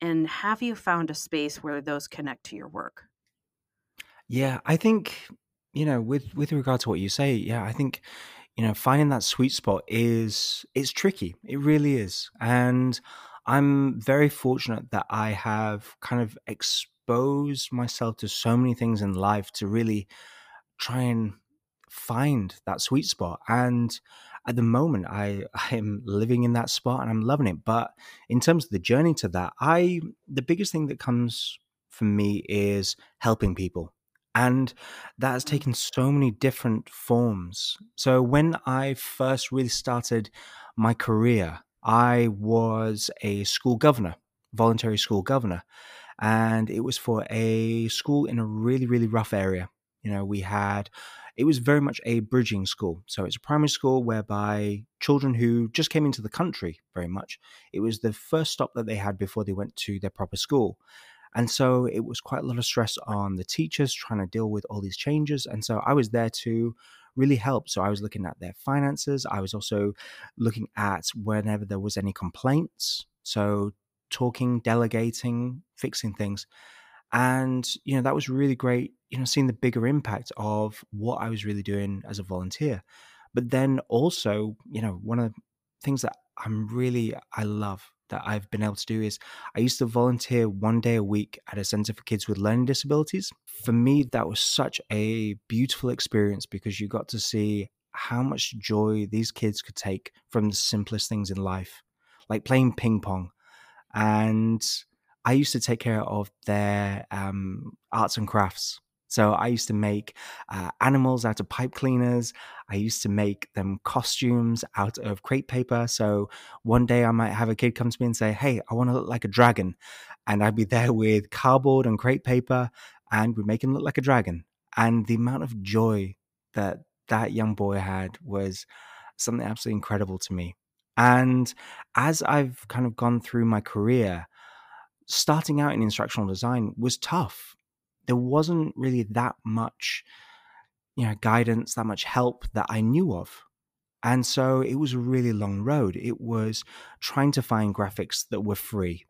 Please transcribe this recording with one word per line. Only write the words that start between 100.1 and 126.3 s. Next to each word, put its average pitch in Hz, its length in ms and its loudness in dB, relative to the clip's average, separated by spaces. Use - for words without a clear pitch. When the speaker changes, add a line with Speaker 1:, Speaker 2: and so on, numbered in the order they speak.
Speaker 2:
from 107 200 0
the 101 60 -4
simplest 104 540 -2
things 101 220 -2
in 95 60 -4
life, 92 440 -6
like 110 160 -2
playing 127 300 4
ping 110 280 2
pong. 92 280 -4
And 110 720 2
I 123 80 4
used 139 200 4
to 123 60 0
take 113 200 -2
care 110 220 0
of 104 300 -4
their, 101 640 0
um, 98 680 -6
arts 110 260 0
and 107 100 -2
crafts. - 520 0
So 104 260 4
I 104 120 0
used 120 220 -2
to 110 80 0
make, 104 420 -2
uh, 92 220 -6
animals 131 420 4
out 110 160 0
of 98 80 -4
pipe 127 260 -4
cleaners. 123 600 2
I 101 80 -6
used 107 280 -2
to 110 60 0
make 101 440 0
them 98 300 -2
costumes 120 800 0
out 104 220 -2
of 104 240 -6
crepe 135 260 -2
paper. 123 400 0
So 104 440 0
one 117 240 6
day 120 180 6
I 113 60 4
might 113 180 2
have 110 180 0
a 110 80 2
kid 120 200 2
come 120 160 0
to - 100 -6
me 123 60 0
and 113 100 0
say, 107 160 0
"Hey, 127 260 0
I 120 40 -4
wanna 123 200 2
look 127 140 -2
like 117 160 -6
a 104 60 -2
dragon." 107 460 6
And 104 180 2
I'd 107 120 4
be 110 80 4
there 120 280 2
with 110 380 4
cardboard 131 560 4
and 110 140 2
crepe 127 240 0
paper, 123 480 0
and 110 260 2
we'd 104 80 -2
make 107 180 0
him 135 100 2
look - 100 -2
like - 160 -2
a - 20 -4
dragon. 107 440 2
And 117 300 4
the 113 100 2
amount 123 280 0
of 117 180 -8
joy 101 540 2